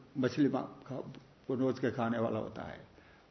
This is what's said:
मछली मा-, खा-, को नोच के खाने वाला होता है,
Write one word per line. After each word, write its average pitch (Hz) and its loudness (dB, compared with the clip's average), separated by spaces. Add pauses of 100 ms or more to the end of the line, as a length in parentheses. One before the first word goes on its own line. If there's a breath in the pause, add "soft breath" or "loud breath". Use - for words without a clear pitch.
(180)
मछली 131 4
मा-, - -4
खा-, 139 -8 (300)
को 135 0
नोच 127 2
के 127 2
खाने 117 0
वाला 113 2
होता 107 -6
है, - -12 (440 soft breath)